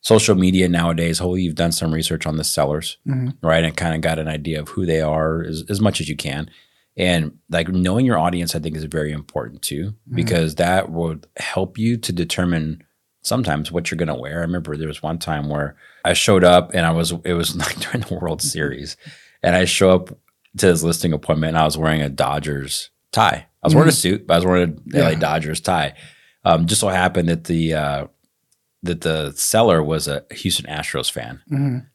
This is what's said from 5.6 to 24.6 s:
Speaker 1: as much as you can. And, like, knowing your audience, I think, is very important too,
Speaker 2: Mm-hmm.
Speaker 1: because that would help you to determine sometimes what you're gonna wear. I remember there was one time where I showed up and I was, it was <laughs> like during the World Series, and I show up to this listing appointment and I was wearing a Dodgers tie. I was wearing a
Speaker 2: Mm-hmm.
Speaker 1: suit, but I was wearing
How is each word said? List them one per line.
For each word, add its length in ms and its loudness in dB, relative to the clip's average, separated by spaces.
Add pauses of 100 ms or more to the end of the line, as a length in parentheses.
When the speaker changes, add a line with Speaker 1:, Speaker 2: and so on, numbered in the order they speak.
Speaker 1:
as 120 -2
much 200 4
as 80 -6
you 80 -6
can. 340 -6 (460)
And, 420 0 (120)
like, 180 -2
knowing 380 2
your 120 2
audience, 360 -2
I 60 -4
think, 160 -6
is 80 -8
very 280 -4
important 500 -10
too, 280 -6 (180)
Speaker 2:
Mm-hmm. 80 -6
Speaker 1:
because 400 0
that 340 0
would 360 -6 (100)
help 420 -6
you 200 0
to 140 -6
determine 680 -2 (400)
sometimes 500 -2
what 180 -4
you're 80 -6
gonna 200 -2
wear. 200 -8
I 40 -4
remember 340 -4
there 120 -6
was 140 -10
one 160 -4
time 300 -4
where 280 -4 (280)
I 100 2
showed 300 4
up 300 6
and 120 2
I 60 2
was, 200 0 (120)
it 100 -2
was 220 -2
<laughs> 80 -2
like 160 -6
during 260 -4
the 120 -6
World 240 -4
Series, 540 -6 (460)
and 120 4
I 120 4
show 240 6
up 180 4 (500)
to 80 4
this 160 6
listing 300 0
appointment 380 -2
and 80 0
I 60 6
was 120 0
wearing 260 0
a 60 -2
Dodgers 840 -4 (220)
tie. 340 2 (160)
I 40 0
was 80 6
wearing 140 8
a 40 6
Speaker 2:
Mm-hmm. 40 2
Speaker 1:
suit, 300 0
but 80 4
I 20 6
was 80 4
wearing 340 2 (140)